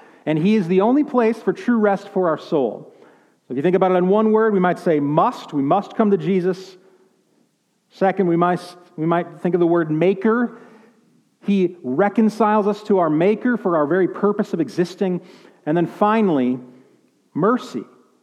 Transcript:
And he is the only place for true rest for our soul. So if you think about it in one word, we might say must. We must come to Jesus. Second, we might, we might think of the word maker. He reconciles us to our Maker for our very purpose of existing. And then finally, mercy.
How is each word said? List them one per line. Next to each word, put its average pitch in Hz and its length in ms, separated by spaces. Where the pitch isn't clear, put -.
And 156 120
he 190 180
is 196 120
the 185 140
only 254 240
place 233 360
for 190 120
true - 240
rest 202 320
for 185 180
our 156 100
soul. - 560
So 131 60
if - 20
you 135 80
think 180 140
about 185 140
it 185 40
in 180 140
one 214 240
word, 220 180
we 196 80
might 180 200
say 160 200
must. 147 540
We 147 80
must 170 340
come 214 160
to 196 60
Jesus. 180 580
Second, 190 380
we 170 80
might, 175 240
we 156 80
might 170 340
think 175 160
of 180 40
the 170 80
word 165 240
maker. 202 680
He 190 420
reconciles 208 840
us 208 160
to 202 140
our 170 120
Maker 208 460
for 175 220
our 147 100
very 180 220
purpose 202 440
of 180 60
existing. 175 600
And 151 120
then 170 80
finally, 170 760
mercy. 185 520